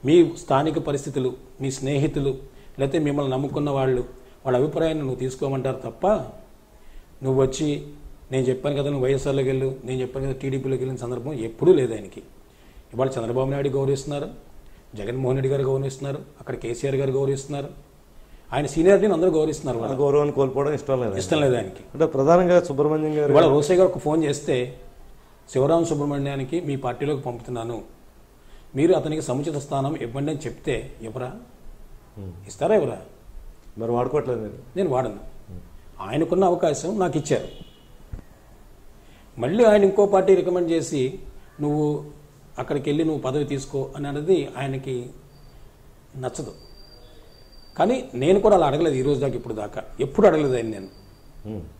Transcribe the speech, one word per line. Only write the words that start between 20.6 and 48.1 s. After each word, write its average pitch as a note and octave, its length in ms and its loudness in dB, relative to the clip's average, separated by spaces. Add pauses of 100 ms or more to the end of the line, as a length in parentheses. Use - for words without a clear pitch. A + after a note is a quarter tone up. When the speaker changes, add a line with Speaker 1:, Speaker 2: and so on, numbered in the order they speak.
Speaker 2:
ఇష్టం C3 280 -2
లేదు. G2+ 160 -2
Speaker 1:
ఇష్టం D3+ 240 0
లేదు C3 140 4
ఆయనకి. G2+ 280 -6 (100)
Speaker 2:
అంటే D#3 120 2
ప్రధానంగా F3 580 4
సుబ్రహ్మణ్యం D3+ 540 0
గారు C#3+ 140 2
Speaker 1:
ఇవాళ D#3 160 8
రోసయ్య D3 320 4
గారు F#3 100 8
ఒక - 80 -2
ఫోన్ D#3 260 0
చేస్తే, C3 540 -2 (720)
"శివరామ D3+ 320 4
సుబ్రహ్మణ్యానికి C#3+ 800 -2
మీ C#3+ 140 -4
పార్టీలోకి C3+ 460 -4
పంపుతున్నాను, A#2 600 -8 (960)
మీరు E3+ 180 4
అతనికి D#3 280 0
సముచిత D3 360 -4
స్థానం C#3 380 -4
ఇవ్వండి" C3+ 360 -6
అని D3 140 -6
చెప్తే - 560 -6
ఎవరా? B2 340 -10 (840)
Speaker 2:
Hmm. F#2+ 120 -12 (160)
Speaker 1:
ఇస్తారా F3 280 0
ఎవరా? B2+ 260 0 (760)
Speaker 2:
మరి A2+ 140 -4
వాడుకోవట్లేదు B2+ 480 0
మీరు? G#2 140 -10 (220)
Speaker 1:
నేను F#3 140 0
వాడను. B2 260 -2
Speaker 2:
Hmm. - 460 -16 (400)
Speaker 1:
ఆయనకున్న D#3 420 0
అవకాశం F3 560 0
నాకు E3+ 180 0
ఇచ్చారు. C#3 300 -2 (1900)
మళ్ళీ F3 240 2
ఆయన G#3 200 8
ఇంకో G3 220 6
పార్టీ F#3+ 300 6
రికమెండ్ F3 360 0
చేసి, C#3+ 480 0 (420)
"నువ్వు D3 440 0 (540)
అక్కడికి C#3+ 300 -2
వెళ్ళి D#3 160 2
నువ్వు D3+ 160 0
పదవి C3 220 -2
తీసుకో" C3+ 520 -4
అని C#3+ 120 -8
అన్నది D3 500 2
ఆయనకి C3+ 520 -6 (1080)
నచ్చదు. B2+ 340 -8 (1300)
కానీ A#3+ 360 2